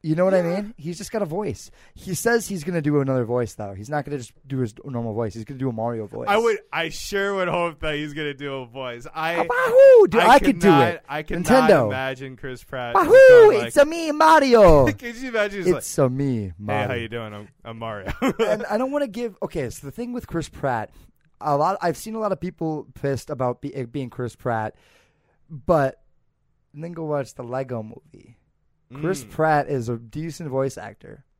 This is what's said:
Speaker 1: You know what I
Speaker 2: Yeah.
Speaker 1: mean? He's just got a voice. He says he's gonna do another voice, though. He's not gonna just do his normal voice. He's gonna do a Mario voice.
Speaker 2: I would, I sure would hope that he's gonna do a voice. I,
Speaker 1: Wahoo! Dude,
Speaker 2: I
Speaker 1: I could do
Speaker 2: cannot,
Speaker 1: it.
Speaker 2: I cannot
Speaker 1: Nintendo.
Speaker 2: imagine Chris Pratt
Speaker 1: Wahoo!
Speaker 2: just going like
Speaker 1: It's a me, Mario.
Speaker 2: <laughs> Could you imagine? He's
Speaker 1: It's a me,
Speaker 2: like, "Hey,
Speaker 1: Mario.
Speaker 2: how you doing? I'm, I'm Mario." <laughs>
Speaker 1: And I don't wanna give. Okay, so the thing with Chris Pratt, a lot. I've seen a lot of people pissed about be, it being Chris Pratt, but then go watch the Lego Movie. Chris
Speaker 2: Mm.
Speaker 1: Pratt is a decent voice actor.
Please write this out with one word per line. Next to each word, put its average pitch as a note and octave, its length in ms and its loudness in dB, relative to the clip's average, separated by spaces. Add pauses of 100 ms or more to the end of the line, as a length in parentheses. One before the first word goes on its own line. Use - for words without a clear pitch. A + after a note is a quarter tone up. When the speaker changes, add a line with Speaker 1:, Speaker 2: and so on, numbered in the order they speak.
Speaker 1:
You D#3 120 -2
know F3+ 80 2
what F#3+ 100 2
I F#3 80 4
Speaker 2:
Yeah. F3 200 -4
Speaker 1:
mean? G#3 140 -14
He's D#3+ 220 -12
just G3+ 140 -16
got A3 100 -4
a - 20 -2
voice. D#3+ 460 -8 (240)
He F#3+ 200 -10
says A#3 340 -2
he's F3 160 -8
gonna F3 180 -4
do D3 180 2
another C3 240 0
voice, A#2+ 300 -4
though. G2+ 180 -12
He's G#2 160 -16
not D3 160 -6
gonna C#3+ 140 -10
just A#2+ 140 -16 (160)
do C3+ 100 -8
his A#2+ 160 -4 (100)
normal A#2 300 -8
voice. A2 180 -4
He's A2+ 120 -12
gonna C3 160 -14
do C3+ 80 -2
a B2 40 -4
Mario A2+ 360 -8
voice. A#2+ 200 -10
Speaker 2:
I G3+ 100 2
would, A3+ 200 0 (140)
I E3 160 -6
sure G3 480 -6
would F#3 100 -2
hope E3+ 340 -4
that D#3 140 -6
he's D3 180 -8
gonna D3 220 -8
do C#3 200 -12
a C3 120 -12
voice. A#2+ 480 -12
I, D#3+ 220 -6 (120)
Speaker 1:
Wahoo! B4 600 8
Dude, F#3 120 2
Speaker 2:
I F3 140 6
Speaker 1:
I C#4+ 60 8
could B3 180 0
do F3 100 2
Speaker 2:
cannot, E3+ 200 6
Speaker 1:
it. E3+ 200 -8
Speaker 2:
I D3+ 140 -6
cannot F3 220 -8 (260)
Speaker 1:
Nintendo. C#3 160 6
Speaker 2:
imagine C3 500 -8
Chris B2+ 280 -14
Pratt B2 320 -10
Speaker 1:
Wahoo! F4+ 160 0
Speaker 2:
just C5 180 12
going A4 280 10
like A#3+ 100 -2
Speaker 1:
It's - 80 -2
a C#4+ 100 6
me, E4 240 -6
Mario. B3+ 760 6
Speaker 2:
<laughs> - 60 0
Could A#3 240 -12
you C4 120 -12
imagine? G#3 360 -4
He's F3+ 80 2
Speaker 1:
It's - 260 -6
a C3 120 2
me, C3 360 -4
Speaker 2:
like, F#2 40 -10
"Hey, E2+ 80 -16
Speaker 1:
Mario. G#2 300 -6
Speaker 2:
how B2+ 60 -4
you A#2 140 -8
doing? A2 260 -10
I'm, G#2 140 -18 (160)
I'm A2+ 140 -14
Mario." G#2+ 380 -10
<laughs> - 240 -2
Speaker 1:
And G#3+ 260 -2
I G#3+ 120 -4
don't C4 120 -4
wanna C#4+ 160 -4
give. A3 340 -10
Okay, D#3 300 -8
so - 160 -18
the C3+ 60 -14
thing A#3+ 200 -12
with A#3+ 140 -12
Chris E3 220 -8
Pratt, A#2+ 420 -6 (500)
a D3 160 -2
lot. E3+ 240 -2
I've E3+ 160 -4
seen A3 200 -12
a - 20 -8
lot G#3+ 140 -4
of - 80 -6
people D#3+ 540 -8
pissed C#3 360 -6
about B2 320 -4
be, C#3+ 100 -10
it A#2+ 200 -10
being C3 180 -8
Chris B2 240 -8
Pratt, A2+ 400 -4 (720)
but C#3+ 540 0 (720)
then D#3+ 160 -14
go E3 140 -12
watch C#3+ 300 -6
the B2+ 100 -14
Lego B2 400 -8
Movie. - 520 -20 (580)
Chris D3 300 -6
Speaker 2:
Mm. G#2+ 60 -20
Speaker 1:
Pratt D#3 400 0
is B2 180 -4
a A#2+ 80 -4
decent D3 540 -12
voice C3+ 260 -4
actor. G#2+ 480 -18 (160)